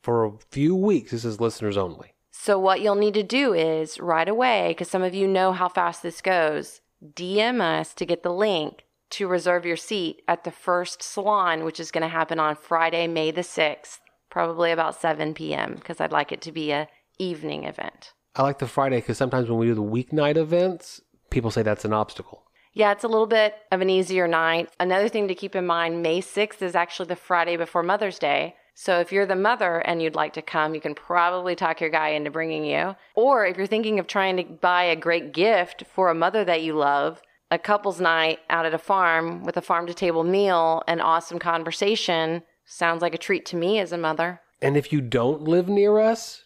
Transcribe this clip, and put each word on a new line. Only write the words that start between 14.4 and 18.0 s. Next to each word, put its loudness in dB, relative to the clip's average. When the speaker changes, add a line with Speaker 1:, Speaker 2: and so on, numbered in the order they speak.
Speaker 2:
about 0
seven -2
P -6
M, -6
'cause -14
I'd -2
like 0
it -8
to -14
be -6
a -2
evening -6
event. -12